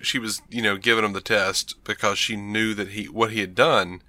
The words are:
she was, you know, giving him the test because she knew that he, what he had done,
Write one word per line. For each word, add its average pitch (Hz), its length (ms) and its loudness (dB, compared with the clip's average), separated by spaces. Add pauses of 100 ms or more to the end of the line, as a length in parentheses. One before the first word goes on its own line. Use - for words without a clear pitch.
she - 200 -2
was, 110 200 -6 (100)
you 117 120 -6
know, 101 140 2
giving 110 280 2
him 101 100 0
the 95 60 -6
test - 640 0
because 104 360 -2
she 110 180 -2
knew 107 380 -2
that 101 160 -6
he, 104 180 -10
what 110 240 0
he 110 80 -2
had 92 160 -4
done, 104 520 4